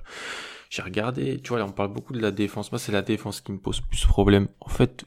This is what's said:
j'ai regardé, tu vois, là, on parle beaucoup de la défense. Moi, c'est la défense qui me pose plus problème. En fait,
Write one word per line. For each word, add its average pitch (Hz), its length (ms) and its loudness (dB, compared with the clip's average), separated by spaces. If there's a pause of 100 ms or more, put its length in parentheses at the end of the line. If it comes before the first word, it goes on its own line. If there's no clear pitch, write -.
(680)
j'ai - 120 -8
regardé, 127 600 -4
tu - 80 -14
vois, 120 100 0
là, 104 60 -2
on 98 60 -8
parle 101 200 -4
beaucoup 123 220 -10
de 117 80 -6
la 104 100 2
défense. 101 400 -4
Moi, 127 80 -6
c'est - 120 -8
la 101 100 2
défense 107 400 -4
qui - 100 -10
me 98 80 -8
pose - 220 -4
plus - 240 2
problème. 101 420 8 (140)
En - 80 -14
fait, - 360 0